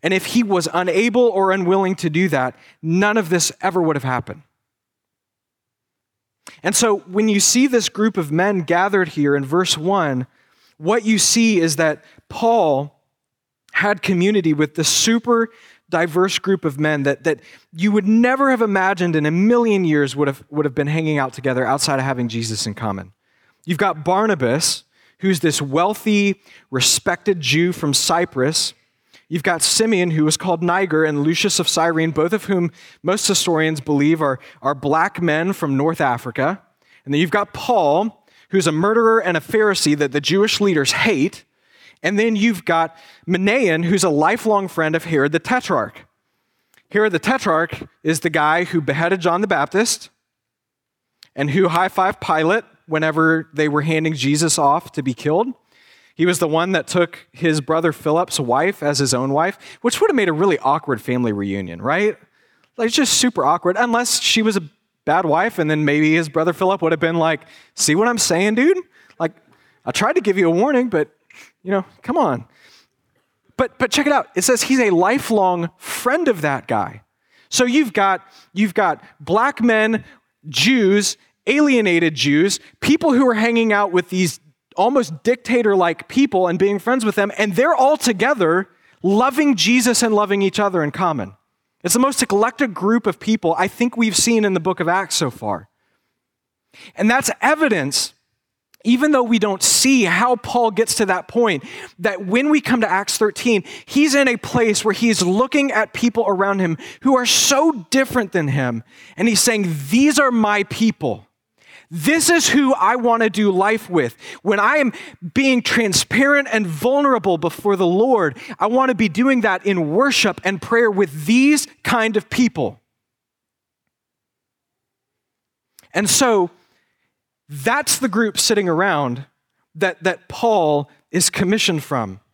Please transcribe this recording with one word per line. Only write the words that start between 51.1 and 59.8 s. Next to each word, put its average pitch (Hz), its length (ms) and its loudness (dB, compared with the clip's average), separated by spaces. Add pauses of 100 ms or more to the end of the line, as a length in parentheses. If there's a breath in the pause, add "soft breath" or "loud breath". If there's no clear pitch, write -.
and 143 160 -4
who 190 160 2
high-fived 185 540 0
Pilate 170 420 0 (240)
whenever 160 680 0
they 151 160 0
were 147 140 0
handing 156 320 0
Jesus 147 420 0
off 151 360 0
to 151 100 -8
be 131 120 -4
killed. 165 340 -2 (640 soft breath)
He 160 100 0
was 180 140 2
the 170 100 0
one 165 240 0
that 165 140 -2
took 175 440 -4
his 156 300 -2
brother 160 320 -2
Philip's 156 480 -2
wife 143 420 -2
as 143 180 -2
his 131 120 0
own 131 220 -2
wife, 165 240 -2 (240 loud breath)